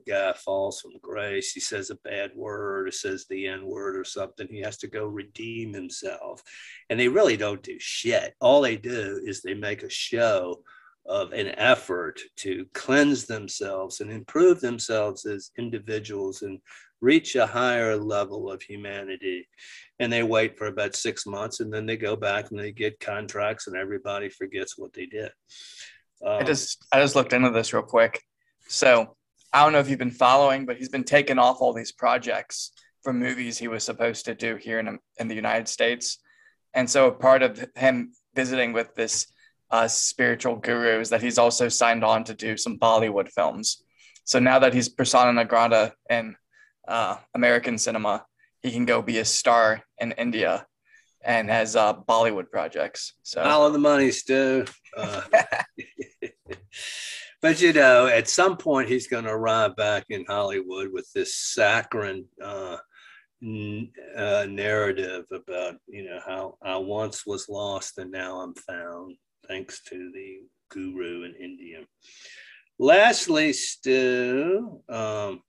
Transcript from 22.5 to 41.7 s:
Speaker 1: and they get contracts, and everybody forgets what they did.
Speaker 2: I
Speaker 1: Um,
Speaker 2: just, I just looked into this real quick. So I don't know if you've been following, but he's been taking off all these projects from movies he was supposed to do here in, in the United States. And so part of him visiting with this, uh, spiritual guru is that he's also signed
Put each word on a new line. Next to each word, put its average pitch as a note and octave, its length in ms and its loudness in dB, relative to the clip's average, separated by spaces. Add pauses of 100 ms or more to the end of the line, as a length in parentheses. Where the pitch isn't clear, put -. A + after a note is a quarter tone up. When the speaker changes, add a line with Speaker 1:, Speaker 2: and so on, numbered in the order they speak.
Speaker 1:
and G#2 80 -8
they G#2 100 -8
get G#2+ 300 -6
contracts, G#2 680 -6
and F#2+ 100 -10
everybody G2 520 -6
forgets F#2+ 500 -10
what F#2+ 140 -16
they F2+ 140 -12
did. G#2+ 260 -10 (920)
Speaker 2:
I G#2 140 0
Speaker 1:
Um, - 80 0
Speaker 2:
just, - 460 -4
I C3+ 80 6
just C#3+ 160 4
looked B2+ 160 2
into B2+ 180 4
this A2+ 220 0
real A2 100 0
quick. A2+ 400 2 (460)
So A#2+ 480 4 (360)
I D3 120 8
don't D3+ 80 6
know D3 80 6
if C3+ 100 2
you've C3+ 80 0
been B2 140 -4
following, C3+ 540 6
but B2 100 -6
he's B2+ 120 -10
been B2+ 140 -4
taking C#3+ 340 2
off B2+ 240 4
all B2 120 2
these A2+ 180 -10
projects A#2+ 800 -4 (320)
from B2+ 160 -2
movies B2 400 -6
he A#2+ 80 -8
was A2+ 160 -6
supposed A#2 440 -4
to A#2 100 -6
do A2+ 180 -4
here A2+ 240 -6
in, G#2+ 220 -6 (180)
in A#2 80 -6
the A2+ 80 -6
United A2 320 -2
States. A#2 520 -2 (560)
And B2+ 140 2
so C3+ 220 6
part C3 320 6
of A#2+ 320 0
him B2+ 380 0 (240)
visiting B2+ 360 0
with A2+ 220 -4
this, - 320 -2 (460)
uh, A2+ 160 4
spiritual A#2+ 640 0
guru A#2 460 0
is A2+ 100 -6
that A2+ 120 2
he's A#2+ 160 0
also A#2+ 300 4
signed A#2 360 2